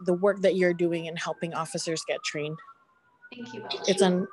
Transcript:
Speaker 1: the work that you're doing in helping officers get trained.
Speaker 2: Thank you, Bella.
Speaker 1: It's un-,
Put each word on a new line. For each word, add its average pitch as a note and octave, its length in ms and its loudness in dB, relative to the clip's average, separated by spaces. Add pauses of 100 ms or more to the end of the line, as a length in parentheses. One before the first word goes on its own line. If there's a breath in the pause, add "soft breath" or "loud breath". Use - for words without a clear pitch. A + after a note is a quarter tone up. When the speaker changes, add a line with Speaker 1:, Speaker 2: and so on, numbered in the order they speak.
Speaker 1:
the F3+ 100 4
work G3 280 2
that F#3 120 6
you're F3+ 200 4
doing E3+ 320 0
in E3+ 100 -8
helping E3 380 -6
officers E3 520 -4
get C3+ 160 -4
trained. D3+ 360 -6 (760)
Speaker 2:
Thank - 200 -12
you, - 60 -10
Bella. - 280 -8
Speaker 1:
It's F#3+ 140 4
un-, F#3 300 4